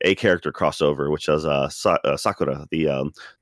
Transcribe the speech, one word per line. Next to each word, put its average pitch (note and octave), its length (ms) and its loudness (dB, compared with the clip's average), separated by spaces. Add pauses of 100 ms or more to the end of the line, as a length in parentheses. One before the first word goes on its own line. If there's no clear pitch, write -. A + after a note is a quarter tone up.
a F#2+ 120 4
character F2 360 2
crossover, D2 600 0
which D2+ 160 -4
was, D#2 180 2
uh, C#2+ 240 0
Sa-, F2 340 0
uh, C#2+ 140 0
Sakura, C#2+ 540 -4
the, D#2 180 0
um, C#2 240 -2 (280)